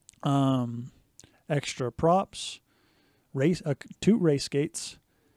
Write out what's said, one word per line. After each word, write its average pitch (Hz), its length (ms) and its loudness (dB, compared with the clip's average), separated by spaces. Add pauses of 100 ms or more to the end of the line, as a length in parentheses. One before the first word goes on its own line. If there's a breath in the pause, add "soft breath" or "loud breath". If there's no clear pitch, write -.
(240)
Um, 131 680 0 (580 soft breath)
extra 139 420 -4
props, - 680 0 (720)
race, 143 320 2
uh, 143 100 -2 (260)
two 214 160 6
race 151 280 2
skates, - 520 -4 (400)